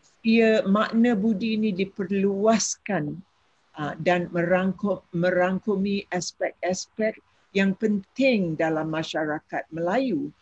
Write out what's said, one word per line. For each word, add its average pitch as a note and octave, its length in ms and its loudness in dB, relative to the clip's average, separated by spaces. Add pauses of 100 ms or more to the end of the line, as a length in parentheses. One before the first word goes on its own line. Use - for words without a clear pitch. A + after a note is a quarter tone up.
(280)
Ia, A3 400 6
makna A3+ 480 4
budi A3 400 0
ini G#3+ 160 0
diperluaskan, G3 1400 -2 (640)
uh, D3 240 -6
dan F3 320 2
merangkum-, F#3 640 0 (160)
merangkumi F#3+ 960 0
aspek-aspek - 1040 -4 (400)
yang G3 240 2
penting G#3 800 0
dalam D#3+ 320 -2
masyarakat D#3 800 -4
Melayu, E3+ 720 -2